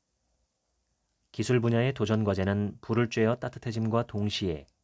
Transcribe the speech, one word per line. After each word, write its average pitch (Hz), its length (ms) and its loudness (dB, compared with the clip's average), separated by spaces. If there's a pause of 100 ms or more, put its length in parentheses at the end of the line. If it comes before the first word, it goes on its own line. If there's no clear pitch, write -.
(1300)
기술 120 300 2
분야의 117 340 2
도전 107 300 0
과제는 98 560 0
불을 117 280 0
쬐어 113 320 0
따뜻해짐과 113 680 -4
동시에 101 600 -4 (180)